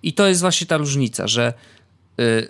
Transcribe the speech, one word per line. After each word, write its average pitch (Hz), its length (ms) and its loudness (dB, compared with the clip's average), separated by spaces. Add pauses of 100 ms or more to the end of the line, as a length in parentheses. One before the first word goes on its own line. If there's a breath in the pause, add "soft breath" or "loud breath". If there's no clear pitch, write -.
I 160 100 -4
to 202 140 4
jest 185 140 2
właśnie 175 260 -2
ta 165 100 0
różnica, 139 500 -2
że, 117 260 0 (680 soft breath)
y, 113 300 0